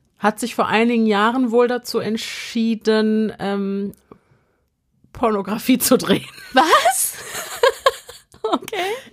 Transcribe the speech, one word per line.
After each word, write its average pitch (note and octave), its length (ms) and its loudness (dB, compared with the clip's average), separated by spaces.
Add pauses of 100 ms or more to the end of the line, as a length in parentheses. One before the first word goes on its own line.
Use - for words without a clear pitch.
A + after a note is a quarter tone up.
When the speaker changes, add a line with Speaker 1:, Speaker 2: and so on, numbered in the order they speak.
(200)
Speaker 1:
hat G#3+ 180 0
sich A#3+ 160 -8
vor - 140 0
einigen A3+ 380 2
Jahren A3+ 440 2
wohl A#3+ 160 4
dazu A#3+ 320 -4
entschieden, A3 1400 0
ähm, G3 540 -4 (1160)
Pornografie G#3+ 680 0
zu - 200 4
drehen. - 260 0 (280)
Speaker 2:
Was? C#5 640 2
<laughs> - 40 -16 (1200)
Okay. G#4+ 320 -4 (360)